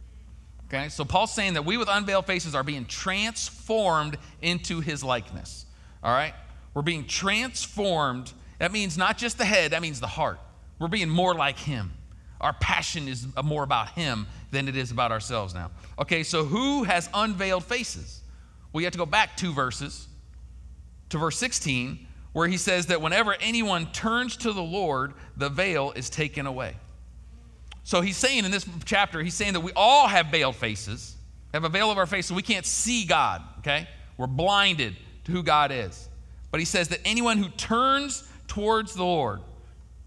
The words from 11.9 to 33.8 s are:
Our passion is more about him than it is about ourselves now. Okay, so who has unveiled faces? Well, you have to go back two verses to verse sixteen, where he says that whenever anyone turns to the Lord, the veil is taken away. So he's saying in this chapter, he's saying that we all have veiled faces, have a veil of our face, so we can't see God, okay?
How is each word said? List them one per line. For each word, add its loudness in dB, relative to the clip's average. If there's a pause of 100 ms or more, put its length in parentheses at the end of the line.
Our 2
passion 0
is -6 (180)
more 0
about 0
him -2 (240)
than 0
it -2
is -2
about 2
ourselves -2
now. -8 (260)
Okay, 0
so 2
who 2
has 2
unveiled 0
faces? -6 (500)
Well, -2
you 0
have -2
to -4
go 0
back 2
two -2
verses -2 (1000)
to -2
verse 0
sixteen, 0 (280)
where 4
he 2
says 2
that 2
whenever 4
anyone 2
turns 0
to 0
the -2
Lord, 0 (200)
the -2
veil 0
is -6
taken -2
away. -6 (1080)
So 2
he's -2
saying 4
in 0
this -2 (180)
chapter, 2
he's -2
saying 0
that 0
we -4
all 10
have 6
veiled 2
faces, -6 (400)
have 0
a 0
veil 4
of 2
our 4
face, -2
so -2
we 0
can't 0
see 0
God, 4 (180)
okay? 0 (280)